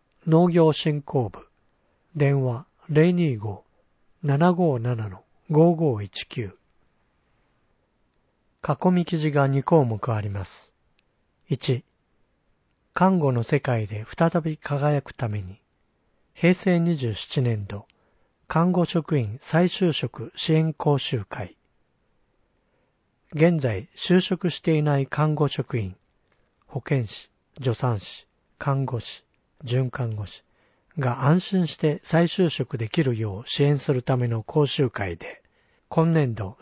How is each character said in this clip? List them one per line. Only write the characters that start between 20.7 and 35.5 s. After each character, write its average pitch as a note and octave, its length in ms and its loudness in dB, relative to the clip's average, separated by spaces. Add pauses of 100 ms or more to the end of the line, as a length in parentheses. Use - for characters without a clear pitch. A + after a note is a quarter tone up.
講 C#3+ 240 0
習 A2+ 260 -4
会。 - 320 -12 (1800)
現 D#3+ 260 4
在、 A2+ 380 -4
就 F#3 240 2
職 F3+ 300 -2
し - 100 -8
て D#3+ 160 2
い D3+ 60 2
な D3 160 2
い C3+ 80 -2
看 D3+ 280 0
護 D3 140 2
職 - 300 -6
員、 F#2 180 -6 (680)
保 - 140 -8
健 C3 260 -2
師、 - 240 -16 (280)
助 C3 140 -2
産 A2+ 280 -2
師、 - 260 -18 (320)
看 C3+ 260 -2
護 B2 140 -6
師、 - 260 -14 (380)
准 B2 300 -2
看 A#2+ 240 -4
護 G#2 100 -8
師 - 160 -20 (560)
が B2 240 -2
安 D3+ 160 6
心 F#3 300 0
し - 80 -14
て D3+ 260 0
再 E3+ 240 2
就 F3 220 0
職 C3 300 -6
で A2 100 -4
き - 120 -2
る C3 160 0
よ G2+ 300 -6
う - 20 -14
支 - 140 -2
援 C#3+ 160 4
す C#3+ 140 -2
る B2+ 100 -2
た C3+ 140 0
め B2 100 0
の A2+ 160 -2
講 D3 240 2
習 C3 240 0
会 F2+ 260 -6
で、 - 260 -16 (460)